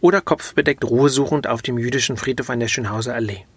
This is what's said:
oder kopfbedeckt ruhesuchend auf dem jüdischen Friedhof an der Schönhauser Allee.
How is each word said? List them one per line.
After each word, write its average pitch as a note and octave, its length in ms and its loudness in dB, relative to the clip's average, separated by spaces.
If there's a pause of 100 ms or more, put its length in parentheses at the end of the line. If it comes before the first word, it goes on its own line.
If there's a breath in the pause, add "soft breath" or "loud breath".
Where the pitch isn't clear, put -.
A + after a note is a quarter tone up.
oder F3+ 220 4
kopfbedeckt - 640 0
ruhesuchend C#3 600 2
auf A#2 140 -2
dem B2 180 -4
jüdischen B2 380 -2
Friedhof B2+ 320 -4
an B2 120 -2
der A#2 80 -2
Schönhauser A2+ 460 -4
Allee. G#2 300 -4 (120)